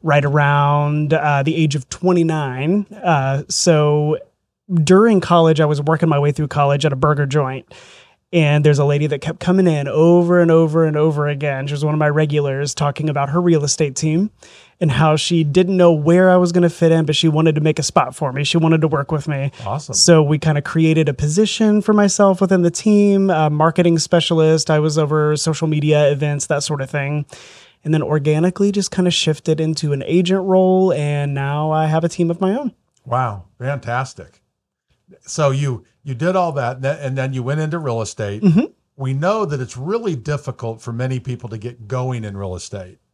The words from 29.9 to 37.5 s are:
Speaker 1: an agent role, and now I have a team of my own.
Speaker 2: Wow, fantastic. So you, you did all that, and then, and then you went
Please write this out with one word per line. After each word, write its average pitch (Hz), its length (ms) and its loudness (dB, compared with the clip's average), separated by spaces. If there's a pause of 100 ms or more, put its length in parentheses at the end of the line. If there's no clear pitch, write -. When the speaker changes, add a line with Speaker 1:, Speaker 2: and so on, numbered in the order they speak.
Speaker 1:
an 135 120 -4
agent 180 380 0
role, 185 480 2
and 143 420 -2
now 143 380 -2
I 156 140 0
have 160 180 0
a 170 60 -2
team 170 200 -2
of 170 120 -4
my 190 160 0
own. 277 160 -6 (320)
Speaker 2:
Wow, 120 400 -4 (120)
fantastic. 123 840 -8 (800)
So 147 300 -2
you, 135 340 -4 (180)
you 139 120 -10
did 170 200 -2
all 175 180 0
that, 123 240 -4
and 131 80 -8
then, 147 140 -2
and 135 180 -6
then 135 160 -4
you 127 100 -6
went 143 180 -4